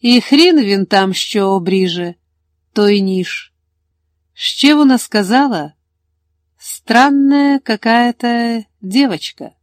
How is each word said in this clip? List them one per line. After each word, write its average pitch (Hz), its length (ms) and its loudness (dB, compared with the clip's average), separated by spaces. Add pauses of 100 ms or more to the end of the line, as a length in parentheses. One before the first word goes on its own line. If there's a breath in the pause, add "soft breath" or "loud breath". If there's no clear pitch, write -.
І 240 200 2
хрін 320 380 4
він 196 260 0
там 190 280 0
що 196 340 -4
обріже, 180 680 -2 (580)
той 202 280 2
ніж. 190 520 -6 (800)
Ще - 420 0
вона 277 220 4
сказала: 214 760 -2 (840)
«Странная 277 1000 2
какая-то 233 1040 -2 (180)
девочка». 196 720 -4 (100)